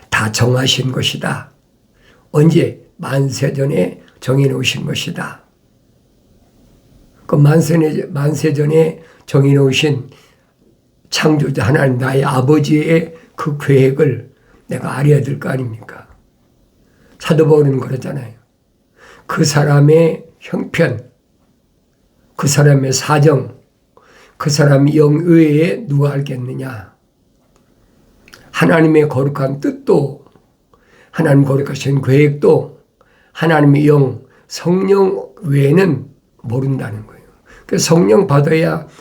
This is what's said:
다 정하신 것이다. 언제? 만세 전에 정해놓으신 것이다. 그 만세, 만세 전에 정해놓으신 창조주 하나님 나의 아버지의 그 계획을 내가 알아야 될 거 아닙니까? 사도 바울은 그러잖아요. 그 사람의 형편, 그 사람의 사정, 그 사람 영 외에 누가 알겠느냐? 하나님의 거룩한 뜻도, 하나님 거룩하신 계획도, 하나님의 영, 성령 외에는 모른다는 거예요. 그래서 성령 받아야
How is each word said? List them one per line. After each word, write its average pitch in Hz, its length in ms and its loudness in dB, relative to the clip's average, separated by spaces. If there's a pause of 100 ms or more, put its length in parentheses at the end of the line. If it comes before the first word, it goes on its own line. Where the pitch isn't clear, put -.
(100)
다 107 200 -2
정하신 127 640 0
것이다. - 580 -6 (800)
언제? 151 500 2 (160)
만세 139 560 -4
전에 147 480 -4 (200)
정해놓으신 131 640 -2
것이다. - 580 -10 (1800)
그 - 80 -2
만세, 156 760 2
만세 147 420 -2
전에 156 500 0 (240)
정해놓으신 139 840 2 (1000)
창조주 147 500 -2
하나님 131 380 0
나의 135 260 -2
아버지의 151 920 0 (220)
그 143 220 -6
계획을 135 720 0 (360)
내가 127 300 -8
알아야 147 220 4
될 143 180 -6
거 - 120 -8
아닙니까? 123 580 -10 (1080)
사도 151 280 -4
바울은 143 320 2
그러잖아요. 123 560 -10 (920)
그 - 180 -2
사람의 147 800 2 (140)
형편, - 680 -4 (1300)
그 - 140 -4
사람의 139 440 2
사정, 147 680 0 (760)
그 - 140 -4
사람 143 440 2
영 151 300 2
외에 165 640 2
누가 143 260 0
알겠느냐? 131 800 -8 (1600)
하나님의 160 580 2
거룩한 139 520 -4
뜻도, - 640 -2 (880)
하나님 139 320 2
거룩하신 139 580 -4
계획도, 143 800 0 (520)
하나님의 147 540 2
영, 139 360 2 (260)
성령 190 840 0 (100)
외에는 143 640 0 (340)
모른다는 117 640 -6
거예요. - 160 -20 (440)
그래서 - 280 -2
성령 196 320 4
받아야 160 600 0 (140)